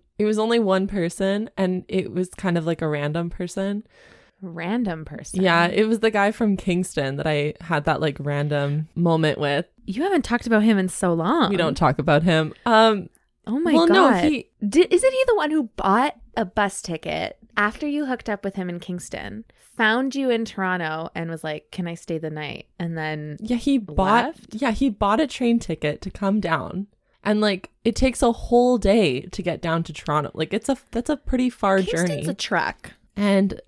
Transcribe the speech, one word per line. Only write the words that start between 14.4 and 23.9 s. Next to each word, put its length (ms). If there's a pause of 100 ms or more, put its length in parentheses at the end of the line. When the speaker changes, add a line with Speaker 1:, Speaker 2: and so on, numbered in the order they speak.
Speaker 2:
Di-, 220
is 140
it 100
he 140
the 80
one 160
who 140 (100)
bought 400 (200)
a 100
bus 360
ticket 560 (180)
after 320
you 200
hooked 200
up 160
with 120
him 140
in 100
Kingston, 640 (340)
found 380
you 160
in 140
Toronto, 680
and 160
was 140
like, 260
"Can 180
I 60
stay 240
the 140
night?" 340 (140)
And 180
then 420
Speaker 1:
Yeah, 180
he 200
bought 480